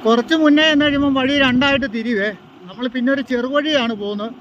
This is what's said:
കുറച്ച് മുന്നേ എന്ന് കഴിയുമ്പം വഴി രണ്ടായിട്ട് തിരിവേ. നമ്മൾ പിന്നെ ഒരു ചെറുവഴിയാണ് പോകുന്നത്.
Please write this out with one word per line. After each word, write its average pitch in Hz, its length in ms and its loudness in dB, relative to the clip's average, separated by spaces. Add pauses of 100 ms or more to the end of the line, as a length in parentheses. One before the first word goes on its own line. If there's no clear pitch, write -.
കുറച്ച് 233 360 2
മുന്നേ 302 220 4 (100)
എന്ന് 294 120 2
കഴിയുമ്പം 285 320 0
വഴി 262 160 0 (100)
രണ്ടായിട്ട് 262 520 2
തിരിവേ. 220 340 -2 (380)
നമ്മൾ 214 260 -10
പിന്നെ 254 220 -2
ഒരു 277 160 -4
ചെറുവഴിയാണ് 262 720 -2
പോകുന്നത്. 202 400 -6